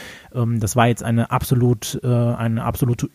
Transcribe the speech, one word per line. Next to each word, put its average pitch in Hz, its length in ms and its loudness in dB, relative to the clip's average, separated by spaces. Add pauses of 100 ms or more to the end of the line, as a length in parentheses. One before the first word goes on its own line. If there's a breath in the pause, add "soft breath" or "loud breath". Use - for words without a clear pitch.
(360 loud breath)
ähm, 117 240 0
das 104 160 -2
war 120 100 6
jetzt 120 180 0
eine 117 280 0
absolut, 123 720 0
äh, 131 40 -2
eine 120 560 0
absolute 120 520 0